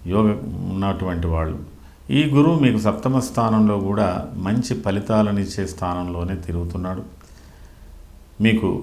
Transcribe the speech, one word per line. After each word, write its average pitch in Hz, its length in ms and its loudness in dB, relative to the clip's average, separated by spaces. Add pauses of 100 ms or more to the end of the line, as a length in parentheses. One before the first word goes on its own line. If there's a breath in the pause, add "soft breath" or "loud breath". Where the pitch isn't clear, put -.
(100)
యోగ 107 160 4 (460)
ఉన్నటువంటి 92 600 -2
వాళ్ళు. 80 240 -2 (640 soft breath)
ఈ - 20 4 (140)
గురువు 160 280 6
మీకు 117 220 4
సప్తమ 127 420 0
స్థానంలో 110 480 2 (120)
కూడా 101 200 2 (380)
మంచి 120 280 0 (120)
ఫలితాలను 101 600 2
ఇచ్చే 95 280 -4
స్థానంలోనే 90 640 -4 (100)
తిరుగుతున్నాడు. 87 580 -4 (1400 soft breath)
మీకు 110 240 4 (140)